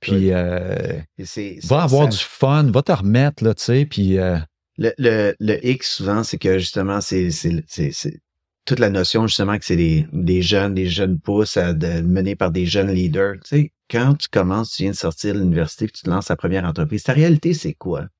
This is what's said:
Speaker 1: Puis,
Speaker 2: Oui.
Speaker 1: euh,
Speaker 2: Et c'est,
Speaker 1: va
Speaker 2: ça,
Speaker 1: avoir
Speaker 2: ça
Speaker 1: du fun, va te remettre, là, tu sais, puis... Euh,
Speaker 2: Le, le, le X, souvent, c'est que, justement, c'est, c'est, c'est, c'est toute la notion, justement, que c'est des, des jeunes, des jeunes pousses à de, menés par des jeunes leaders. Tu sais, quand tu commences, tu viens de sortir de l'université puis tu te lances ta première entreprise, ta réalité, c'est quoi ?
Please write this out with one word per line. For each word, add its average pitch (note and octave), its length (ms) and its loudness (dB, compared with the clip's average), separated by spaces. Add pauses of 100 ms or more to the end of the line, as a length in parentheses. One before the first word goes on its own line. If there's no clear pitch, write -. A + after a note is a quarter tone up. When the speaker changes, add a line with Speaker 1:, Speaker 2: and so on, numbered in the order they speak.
Speaker 1:
Puis, - 100 -4
Speaker 2:
Oui. F#2+ 220 2
Speaker 1:
euh, F2+ 640 -4 (180)
Speaker 2:
Et F#2+ 80 -14
c'est, G2+ 380 -12
Speaker 1:
va C3+ 160 2
Speaker 2:
ça, F3 40 2
Speaker 1:
avoir C#3 280 4
Speaker 2:
ça G#2 60 -2
Speaker 1:
du - 60 -4
fun, C#3+ 460 2
va A#2+ 120 4
te - 100 0
remettre, A#2+ 540 2
là, A2 80 4
tu - 100 -8
sais, C3 220 2
puis... F#2+ 340 0
Euh, F#2 180 0 (400)
Speaker 2:
Le, A2+ 200 0
le, A2 420 2
le G#2+ 260 0
X, B2+ 320 -2
souvent, G2+ 260 -2
c'est F#2+ 140 -6
que, F#2+ 220 2
justement, G2 400 -2
c'est, F#2 320 -2
c'est, E2+ 360 -2
c'est, - 260 -4
c'est - 260 -8 (460)
toute - 140 0
la A2+ 100 4
notion, G2 380 0
justement, G#2 320 0
que - 60 -16
c'est - 100 0
des, D#3 380 2
des F2+ 280 0
jeunes, G2+ 320 2
des F#2 140 0
jeunes F#2 320 0
pousses G#2 380 0
à F2 160 0
de, E2+ 280 -2
menés F#2+ 360 0
par F#2 120 0
des F2+ 160 0
jeunes G2 260 0
leaders. F#2 420 0 (100)
Tu - 60 -20
sais, D3 220 2 (200)
quand B2+ 240 4
tu - 140 -8
commences, G2+ 420 0
tu - 120 -6
viens F#2+ 80 0
de G2 40 -6
sortir F#2+ 380 -4
de G#2 60 -2
l'université E2+ 480 0
puis - 100 -8
tu - 60 -20
te F#2+ 60 -4
lances F#2 180 -2
ta F2 100 -2
première F#2 260 -2
entreprise, E2 400 -4
ta - 80 -2
réalité, D#3+ 420 4
c'est D#3 200 -6
quoi ? D#2+ 320 -8 (140)